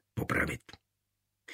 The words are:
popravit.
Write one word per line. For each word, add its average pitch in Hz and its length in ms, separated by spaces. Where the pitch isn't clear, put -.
popravit. - 460